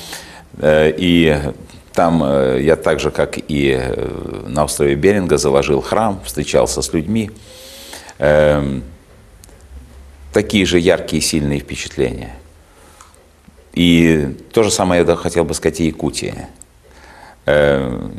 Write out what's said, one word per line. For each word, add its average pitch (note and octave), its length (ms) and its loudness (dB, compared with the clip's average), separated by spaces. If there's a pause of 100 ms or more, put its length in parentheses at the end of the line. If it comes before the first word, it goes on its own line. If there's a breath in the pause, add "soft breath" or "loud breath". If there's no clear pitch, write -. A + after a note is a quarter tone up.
(580 loud breath)
Э, D#2 380 4
и E2+ 400 4 (560)
там, E2+ 300 2
э, C2 400 0
я D2+ 140 4
так D#2 240 -2
же, D2 100 -2
как D2 280 -4
и, C#2 420 0
э, - 640 -8
на C2+ 180 -2
острове C#2+ 300 0
Беринга, F2 440 2
заложил C#2 420 2
храм, G2+ 440 -2
встречался C#2 580 -2
с - 100 -8
людьми. F#2+ 380 -2 (880 loud breath)
Эм, D2 640 2 (1500)
такие G#2 340 2
же F2 120 4
яркие, E2 440 2
сильные D2 380 -2
впечатления. A#1 760 -6 (1400 soft breath)
И E2 640 4 (160)
то A2+ 100 4
же G#2 80 2
самое F2+ 360 2
я E2 100 2
хотел E2+ 280 -2
бы D2+ 100 -4
сказать E2 260 -2
о E2+ 40 0
Якутии. C2+ 500 -6 (1120 loud breath)
Э, C#2 600 0 (100)